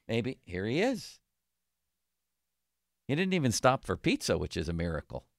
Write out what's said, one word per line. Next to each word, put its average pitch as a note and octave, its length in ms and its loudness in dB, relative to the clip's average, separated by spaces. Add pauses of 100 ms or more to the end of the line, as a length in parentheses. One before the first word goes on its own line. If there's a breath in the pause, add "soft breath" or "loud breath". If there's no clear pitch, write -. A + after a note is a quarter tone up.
Maybe. A#2+ 360 -2
Here F2+ 220 -4
he C3+ 140 0
is. A3+ 400 -2 (1900)
He C3 80 -2
didn't F#3 180 0
even C#3 200 4
stop B2+ 340 4
for F#2 100 0
pizza, - 400 2
which D#2 180 -4
is E2 140 -2
a E2+ 60 -2
miracle. E2 500 -4 (140)